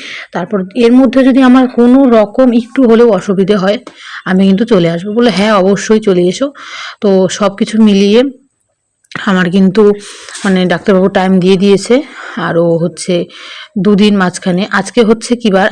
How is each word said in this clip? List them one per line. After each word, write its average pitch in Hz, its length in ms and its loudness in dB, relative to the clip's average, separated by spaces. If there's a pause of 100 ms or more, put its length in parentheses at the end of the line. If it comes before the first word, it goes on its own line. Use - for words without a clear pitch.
(320)
তারপর 190 260 -6 (160)
এর 233 180 2
মধ্যে 262 320 2
যদি 262 180 2
আমার 254 260 4
কোনো 247 360 2
রকম 233 480 2
একটু 247 300 -2
হলেও 226 280 4
অসুবিধে 190 460 0
হয় 196 220 -2 (460)
আমি 190 220 0
কিন্তু 196 180 2
চলে 185 260 2
আসবো।" 175 220 -8
বললো, 240 180 2
"হ্যাঁ, 202 220 0
অবশ্যই 196 480 0
চলে 190 220 0
এসো।" 185 300 -2 (480)
তো 190 280 2
সব 196 280 -4
কিছু 220 260 -2
মিলিয়ে 202 400 2 (1040)
আমার 185 240 0
কিন্তু 196 420 2 (520)
মানে 185 220 0
ডাক্তারবাবু 185 420 0
টাইম 190 320 0
দিয়ে 185 160 2
দিয়েছে। 202 460 0 (340)
আরও 170 400 -2
হচ্ছে 175 480 -4 (540)
দুদিন 208 380 2
মাঝখানে, 185 540 -4
আজকে 247 320 -4
হচ্ছে 226 340 -2
কি 240 140 -2
বার, 190 220 0